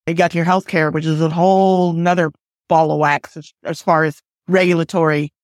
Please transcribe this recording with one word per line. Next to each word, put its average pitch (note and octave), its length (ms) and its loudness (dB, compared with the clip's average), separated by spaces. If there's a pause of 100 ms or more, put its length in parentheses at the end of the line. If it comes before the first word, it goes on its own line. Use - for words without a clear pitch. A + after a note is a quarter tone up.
You E3+ 80 -4
got E3+ 220 0
your E3+ 100 -2
healthcare, F3+ 480 0
which D#3 120 -4
is D#3 160 -2
a D#3+ 80 0
whole F#3 640 2
nother E3+ 380 0 (380)
ball D#3+ 220 2
of D3+ 80 -2
wax D3 360 -2
as, D#3 160 -20 (120)
as - 180 -8
far D#3+ 240 2
as D3+ 160 -6 (260)
regulatory E3 840 0 (120)